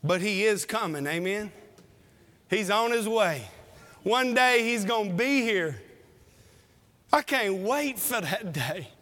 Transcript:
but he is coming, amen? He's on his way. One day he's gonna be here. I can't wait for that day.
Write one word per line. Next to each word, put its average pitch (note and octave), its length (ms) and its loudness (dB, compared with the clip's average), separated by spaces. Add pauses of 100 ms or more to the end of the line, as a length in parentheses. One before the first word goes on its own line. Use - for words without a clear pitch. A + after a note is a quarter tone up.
but F3 160 0
he G3 240 0
is G#3+ 220 2
coming, E3 400 -4
amen? F#3 460 -4 (960)
He's G3 220 0
on A3+ 200 2
his A#3 160 0
way. F3 400 0 (540)
One B3 320 2
day B3 300 6
he's A#3 200 0
gonna G#3 300 0
be B3+ 280 2
here. F3+ 380 0 (1300)
I D4 80 4
can't A3 360 -2
wait B3+ 420 -2
for A#3 200 -2
that F#3 320 -6
day. C#3+ 360 -4 (140)